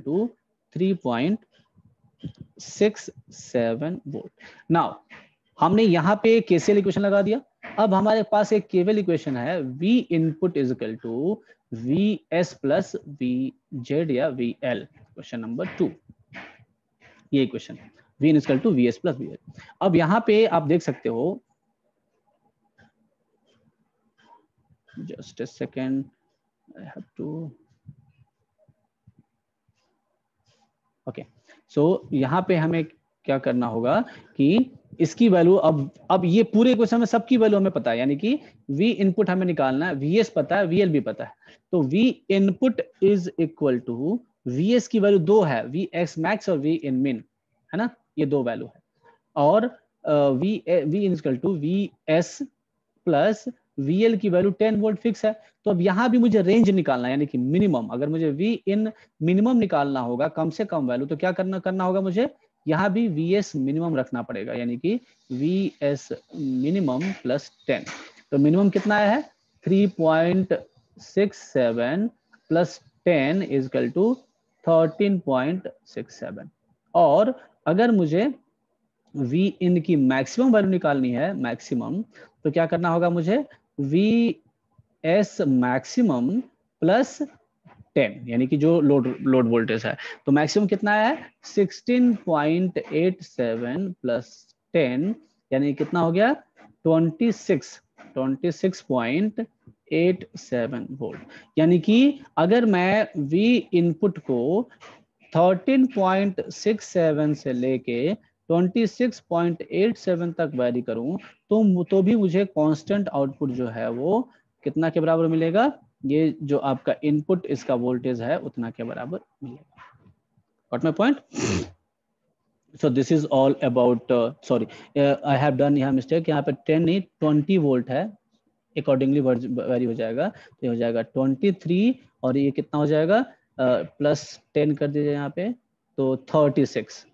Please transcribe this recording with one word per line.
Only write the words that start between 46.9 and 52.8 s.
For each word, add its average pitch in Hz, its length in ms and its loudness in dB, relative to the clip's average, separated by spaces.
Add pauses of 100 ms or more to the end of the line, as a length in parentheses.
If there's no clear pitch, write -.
min, 123 160 -4 (520)
है 160 40 -4
ना, 233 120 -2 (300)
ये 151 60 0
दो 139 180 0
वैल्यू 113 240 -6
है, - 140 -20 (540)
और, 165 300 4
अ, - 480 -6
V, 143 400 2 (400)
V 202 160 0
in 175 100 -2
equal 131 240 -2
to 190 160 0
वीएस 175 800 -2 (720)